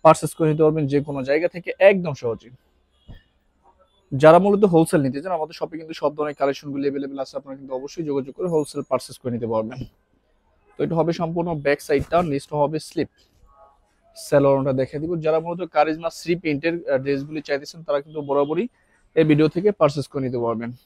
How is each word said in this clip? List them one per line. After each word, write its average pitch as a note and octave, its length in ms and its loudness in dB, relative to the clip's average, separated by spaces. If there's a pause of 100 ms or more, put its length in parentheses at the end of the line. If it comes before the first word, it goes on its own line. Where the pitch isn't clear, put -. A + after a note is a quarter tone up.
পারচেজ D#3 320 4
করে D#3+ 140 2
নিতে D#3 160 2
পারবেন D#3 260 2
যে D3 140 2
কোনো C#3+ 220 -6
জায়গা D#3 260 2
থেকে F3 160 -10 (200)
একদম F3 300 -2
সহজে। A2+ 280 -6 (1600)
যারা D#3 320 8
মূলত G3+ 180 4 (100)
হোলসেল D#3+ 340 4
নিতে C3 160 -4
চান, F#3 160 -6
আমাদের D#3 220 -6
শপে E3 200 -8
কিন্তু D#3+ 200 -16
সব D3+ 160 0
ধরনের D3 240 -4
কালেকশনগুলি C#3 460 -2
অ্যাভেলেবল C#3 380 -4
আছে, - 140 -14
আপনারা C3+ 200 -14
কিন্তু C3+ 200 -12
অবশ্যই C#3+ 320 -10
যোগাযোগ C3+ 280 -4
করে F3+ 160 -4
হোলসেল D3 360 -2
পারচেজ C3 300 -4
করে A#2+ 160 -4
নিতে A2+ 160 -4
পারবেন। A2+ 260 -4 (960)
তো - 100 -20
এটা D#3 160 -4
হবে E3 200 0
সম্পূর্ণ E3+ 280 -4 (160)
ব্যাক C#3+ 220 2
সাইডটা, D3 300 0 (160)
নিচটা C#3 300 -6
হবে D#3 160 -2 (100)
স্লিপ। - 220 -6 (1040)
সালোয়ারটা C#3 640 2
দেখে C3 220 -4
দিব। E3 80 -6 (140)
যারা D#3 200 2
মূলত F3 160 -8 (160)
কারিজমা D#3+ 340 0 (100)
সি E3 120 -4 (100)
প্রিন্টের, D#3+ 340 -2
আহ, C#3 280 -2
ড্রেসগুলি C#3+ 440 -4
চাইতেছেন, C#3+ 380 -6
তারা C#3+ 180 -2
কিন্তু D#3 240 -10
বরাবরই D3 380 0 (500)
এই D#3+ 140 6
ভিডিও D3+ 240 6
থেকে F#3+ 140 2 (120)
পারচেজ D3 300 2
করে C3+ 160 -6
নিতে B2 180 -4
পারবেন। A#2 260 -2 (160)